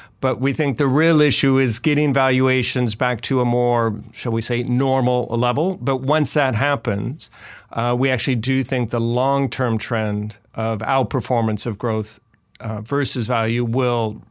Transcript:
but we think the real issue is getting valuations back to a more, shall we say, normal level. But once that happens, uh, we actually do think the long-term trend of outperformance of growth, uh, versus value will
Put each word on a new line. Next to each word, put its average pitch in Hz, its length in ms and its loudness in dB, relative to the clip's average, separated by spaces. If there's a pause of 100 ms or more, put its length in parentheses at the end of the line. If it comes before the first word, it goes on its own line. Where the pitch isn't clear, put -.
(200)
but 123 200 -2
we 135 120 0
think 139 260 -2
the 147 80 2
real 156 340 4
issue 139 380 4
is 123 220 0
getting 147 340 2
valuations 131 800 2
back 123 280 -2
to 131 180 0
a 123 40 2
more, 120 560 2 (120)
shall - 180 -6
we 113 120 0
say, 120 200 -2
normal 123 640 2
level. 123 520 0
But 131 240 -2
once 147 320 2
that 135 200 2
happens, 120 760 -2 (420)
uh, 120 260 -2
we 135 120 2
actually 127 260 0
do 131 260 0
think 123 280 -2
the 120 100 -2
long-term 127 800 0
trend 107 580 -4 (180)
of 113 240 -4
outperformance 117 880 0
of 107 100 -4
growth, 110 420 -4 (420)
uh, 110 200 -6
versus 131 460 -2
value 117 360 0
will 120 680 0